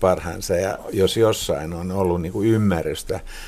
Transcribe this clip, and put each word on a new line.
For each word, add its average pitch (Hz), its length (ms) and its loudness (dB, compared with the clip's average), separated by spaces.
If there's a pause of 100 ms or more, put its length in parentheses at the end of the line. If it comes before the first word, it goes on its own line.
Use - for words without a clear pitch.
parhaansa, 92 540 0
ja 95 240 0 (140)
jos 92 240 2
jossain 85 560 2
on 85 200 -6
ollut 90 300 0
niinku 92 200 -4
ymmärrystä, 98 800 0 (280)